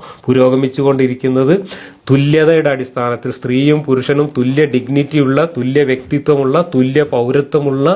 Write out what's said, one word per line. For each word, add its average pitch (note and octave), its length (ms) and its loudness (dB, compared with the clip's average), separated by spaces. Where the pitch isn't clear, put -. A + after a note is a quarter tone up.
പുരോഗമിച്ചുകൊണ്ടിരിക്കുന്നത്. C3 1300 0
തുല്യതയുടെ D3+ 600 2
അടിസ്ഥാനത്തിൽ B2+ 640 -6
സ്ത്രീയും C#3+ 540 0
പുരുഷനും C#3 400 0
തുല്യ C3 280 0
ഡിഗ്നിറ്റിയുള്ള, C#3 720 0
തുല്യ C3 340 0
വ്യക്തിത്വമുള്ള, C#3 640 0
തുല്യ C3 280 2
പൗരത്വമുള്ള C#3 920 0